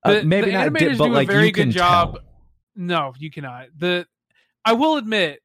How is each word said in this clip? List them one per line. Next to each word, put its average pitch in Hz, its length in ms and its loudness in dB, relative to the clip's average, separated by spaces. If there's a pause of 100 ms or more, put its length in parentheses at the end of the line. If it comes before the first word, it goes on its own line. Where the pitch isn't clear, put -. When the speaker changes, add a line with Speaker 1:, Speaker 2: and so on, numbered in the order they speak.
Speaker 1:
Uh, 202 120 4
Speaker 2:
The, 214 100 0
Speaker 1:
maybe 196 220 2
Speaker 2:
the 196 60 -2
Speaker 1:
not - 140 0
Speaker 2:
animators 320 120 -2 (120)
Speaker 1:
di-, 175 60 -2
but, 151 100 2
Speaker 2:
do - 60 0
Speaker 1:
like, - 160 0
Speaker 2:
a - 20 0
very 208 160 4
Speaker 1:
you 214 60 2
Speaker 2:
good - 100 -2
Speaker 1:
can 123 80 0
Speaker 2:
job. 175 440 2
Speaker 1:
tell. - 80 -18 (520)
Speaker 2:
No, 170 420 -6
you 151 140 -14
cannot. 131 360 -16 (100)
The, 180 280 -2 (600)
I 220 80 4
will 302 240 2
admit 214 480 -2